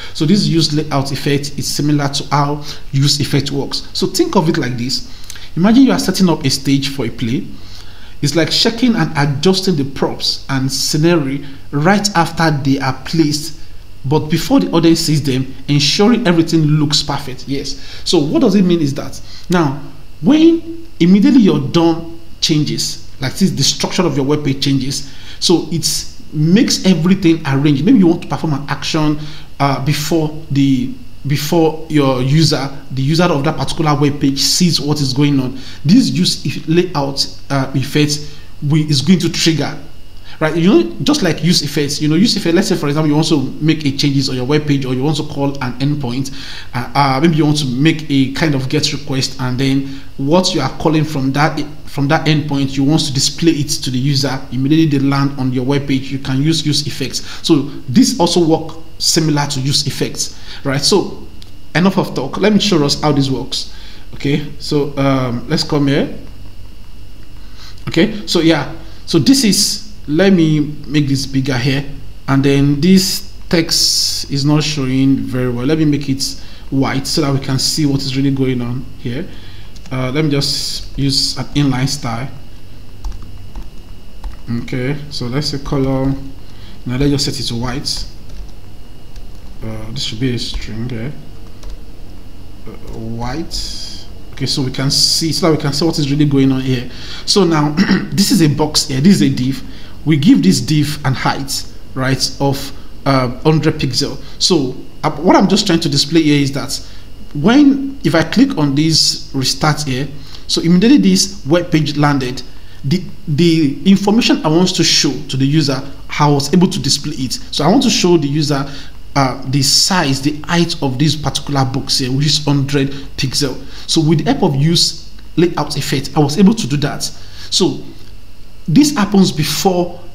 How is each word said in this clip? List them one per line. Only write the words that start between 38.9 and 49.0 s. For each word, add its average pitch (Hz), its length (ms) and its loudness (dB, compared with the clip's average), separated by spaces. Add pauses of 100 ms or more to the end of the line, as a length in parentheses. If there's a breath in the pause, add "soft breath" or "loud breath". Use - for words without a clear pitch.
going 180 180 6
to 160 100 0
trigger, 135 480 0 (600 loud breath)
right? 156 180 0
You 170 120 4 (140)
know, - 200 -4
just 285 200 2
like 156 220 0
use 170 180 2
effects, 143 380 -2
you 151 80 0
know, 151 60 4
use 190 220 4
effect, 165 180 0
let's 190 140 2
say, 185 80 2
for 147 120 -2
example, 151 200 0
you 147 60 2
want 156 140 2
to 151 140 2 (180)
make 156 240 0
a 135 120 0
changes 139 340 0
on 127 60 -4
your 123 100 -4
web 147 200 0
page, 139 200 0
or 127 80 -2
you 127 80 -2
want 151 160 0
to 156 60 -4
call 143 260 -2 (120)
an 123 180 -4
endpoint, 139 520 -2 (420 loud breath)
uh, 123 200 -6
uh, 139 260 2
maybe 165 160 4
you 156 80 4
want 147 140 2
to 147 80 -2
make 143 440 0
a 135 220 2
kind 156 220 0
of 131 140 -2
get 147 240 0
request, 135 480 -4